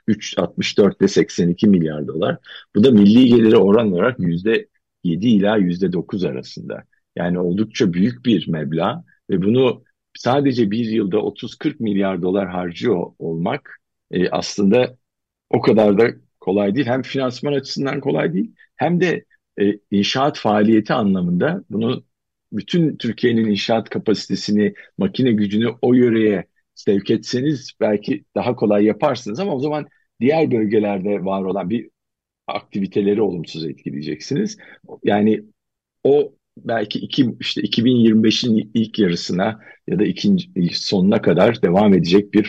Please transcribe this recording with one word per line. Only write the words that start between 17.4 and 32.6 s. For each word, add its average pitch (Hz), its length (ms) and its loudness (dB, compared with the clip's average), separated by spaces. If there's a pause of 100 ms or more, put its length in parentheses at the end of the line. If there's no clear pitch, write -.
açısından 139 480 -4
kolay 147 320 -2
değil, 202 200 -4 (240)
hem 165 240 0
de, 170 240 0 (360)
e, 101 180 2 (120)
inşaat 131 480 0
faaliyeti 107 560 2
anlamında 95 760 0
bunu 117 340 -4 (480)
bütün 147 440 -2
Türkiye'nin 113 500 0
inşaat 107 440 -2
kapasitesini, 98 840 -2 (240)
makine 117 340 0
gücünü 107 360 0 (140)
o 123 120 2
yöreye 110 500 2 (300)
sevk 101 360 -2
etseniz 123 680 -4
belki 107 440 -2 (100)
daha 110 220 -2
kolay 104 280 2
yaparsınız 110 560 -2
ama 196 140 -4
o 127 60 -4
zaman 147 260 -4 (340)
diğer 143 300 2
bölgelerde 104 760 -2
var 95 180 -4
olan 92 280 -4
bir 117 200 -6 (560)
aktiviteleri 101 760 -2